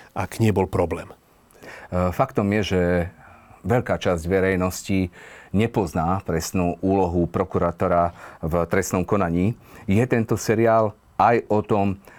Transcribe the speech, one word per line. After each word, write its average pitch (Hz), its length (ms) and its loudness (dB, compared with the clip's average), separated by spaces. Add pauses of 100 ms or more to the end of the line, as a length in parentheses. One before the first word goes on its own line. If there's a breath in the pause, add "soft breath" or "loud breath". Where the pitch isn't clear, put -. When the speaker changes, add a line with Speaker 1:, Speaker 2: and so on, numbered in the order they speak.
(120)
Speaker 1:
ak - 280 -8
nebol 101 260 2
problém. 82 420 -4
Speaker 2:
E, - 80 -20 (960 loud breath)
faktom 113 420 0
je, 107 120 2
že 92 160 0 (800 loud breath)
veľká 107 320 0
časť 87 280 -2
verejnosti 92 840 0 (440 loud breath)
nepozná 95 680 0
presnú 87 580 -2
úlohu 90 480 0
prokurátora 87 840 0 (280 loud breath)
v 85 260 -2
trestnom 95 380 0
konaní. 92 520 0 (300 loud breath)
Je 101 180 2
tento 117 320 0
seriál 110 560 2 (240)
aj 113 320 4
o 104 140 2
tom, 101 340 0 (240 loud breath)